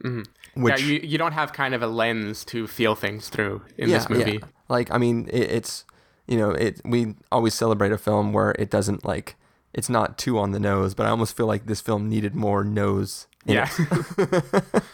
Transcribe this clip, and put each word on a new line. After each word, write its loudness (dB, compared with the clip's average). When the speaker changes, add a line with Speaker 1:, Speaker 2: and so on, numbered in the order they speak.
Speaker 1:
Mm-hmm. -8
Speaker 2:
Which 4
Speaker 1:
Yeah, -2
you, 0
you -2
don't -2
have -4
kind -2
of -2
a 2
lens -2
to -6
feel 2
things -6
through -2
in 0
Speaker 2:
Yeah, 4
Speaker 1:
this -4
movie. 0
Speaker 2:
yeah. -14
Like, 0
I 2
mean, 2
it, 2
it's, -4
you 2
know, 2
it, -2
we 0
always 4
celebrate 2
a 2
film 2
where 4
it -2
doesn't, 0
like, -6
it's -4
not 0
too 0
on 0
the -2
nose, 2
but -2
I 2
almost 0
feel 0
like -2
this -4
film -2
needed -2
more 0
nose -2
in 4
Speaker 1:
Yeah. 2
Speaker 2:
it. -
<laughs> 0